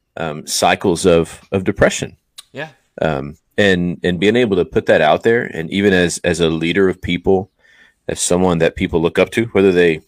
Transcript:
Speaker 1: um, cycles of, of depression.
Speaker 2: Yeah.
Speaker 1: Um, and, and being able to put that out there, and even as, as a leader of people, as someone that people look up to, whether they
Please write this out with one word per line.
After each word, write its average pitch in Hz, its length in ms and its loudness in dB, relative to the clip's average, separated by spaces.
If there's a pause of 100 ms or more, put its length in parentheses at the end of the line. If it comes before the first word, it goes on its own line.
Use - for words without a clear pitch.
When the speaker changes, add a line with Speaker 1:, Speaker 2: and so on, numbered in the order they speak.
(180)
Speaker 1:
um, 78 280 -8
cycles 92 600 0
of, 82 360 2 (100)
of 95 120 -2
depression. - 540 -2 (340)
Speaker 2:
Yeah. 151 180 -14 (320)
Speaker 1:
Um, 73 360 -4 (200)
and, 87 460 0
and 87 160 -2
being 101 160 2
able 117 220 2
to 82 80 0
put - 220 -4
that 101 140 4
out 78 220 2
there, 117 200 2
and - 280 -10
even 98 220 2
as, 90 300 0
as 85 160 -2
a 82 100 2
leader 85 400 0
of 87 120 -6
people, 92 500 -2 (560)
as - 120 -8
someone 90 400 0
that 82 160 0
people 85 260 -2
look 82 180 -2
up 92 120 2
to, 113 160 -2
whether 98 240 4
they 87 360 2